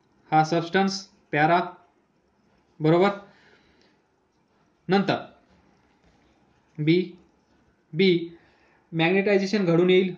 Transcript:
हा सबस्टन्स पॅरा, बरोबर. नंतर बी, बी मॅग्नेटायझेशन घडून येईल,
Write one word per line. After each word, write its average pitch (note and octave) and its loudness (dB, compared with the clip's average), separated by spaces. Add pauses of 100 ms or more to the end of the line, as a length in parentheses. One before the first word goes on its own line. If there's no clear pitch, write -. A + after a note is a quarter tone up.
(320)
हा D#3 4
सबस्टन्स F3+ -4 (220)
पॅरा, D#3+ 2 (1200)
बरोबर. E3+ 2 (1800)
नंतर F3 0 (1600)
बी, E3+ 0 (760)
बी F3 0 (540)
मॅग्नेटायझेशन G3 0
घडून E3+ 2
येईल, F#3 2